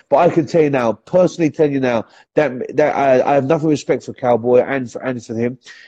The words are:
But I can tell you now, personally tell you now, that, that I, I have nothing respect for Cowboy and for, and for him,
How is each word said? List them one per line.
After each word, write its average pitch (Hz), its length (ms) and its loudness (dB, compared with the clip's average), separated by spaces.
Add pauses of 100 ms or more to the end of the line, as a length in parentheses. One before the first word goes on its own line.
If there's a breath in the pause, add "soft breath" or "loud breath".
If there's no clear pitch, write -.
But 143 100 2
I 170 120 4
can 165 160 0
tell 165 160 0
you 147 80 2
now, 120 220 -2
personally 170 580 0
tell 156 180 0
you 139 120 -2
now, 120 260 -2 (280 soft breath)
that, 135 420 -2
that 151 180 2
I, 131 260 4
I - 140 2
have 135 120 2
nothing 156 220 0
respect 139 360 -2
for 117 100 -14
Cowboy 123 460 2
and 123 300 -4
for, - 120 -16
and 123 220 -6
for 117 100 -10
him, 120 240 -4 (300 loud breath)